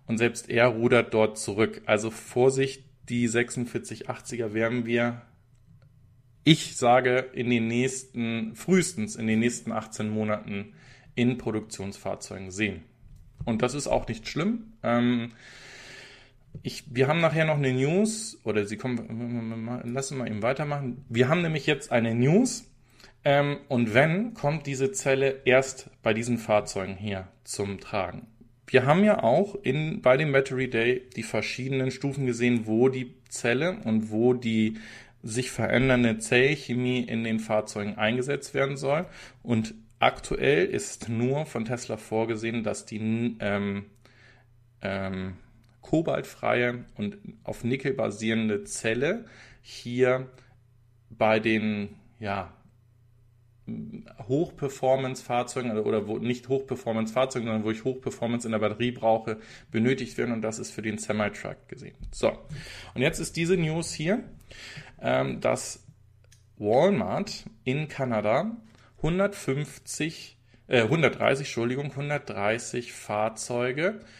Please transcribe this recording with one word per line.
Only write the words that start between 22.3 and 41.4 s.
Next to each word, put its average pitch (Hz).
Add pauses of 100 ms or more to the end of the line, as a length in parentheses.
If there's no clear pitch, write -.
ähm, 143 (100)
und 120
wenn, 165
kommt 156
diese 135
Zelle 135
erst - (120)
bei 113
diesen 117
Fahrzeugen 101
hier 95 (160)
zum 101
Tragen. - (460)
Wir 123
haben 165
ja 214
auch 147
in, 156
bei 127
dem 139
Battery 131
Day 120 (120)
die 117
verschiedenen 131
Stufen 139
gesehen, 120
wo 113
die 127 (160)
Zelle 127
und 110
wo 120
die 110 (420)
sich 120
verändernde 120
Zellchemie 123
in 113
den 113
Fahrzeugen 104
eingesetzt 127
werden 139
soll. 143 (380)
Und 110 (240)
aktuell -
ist -
nur 123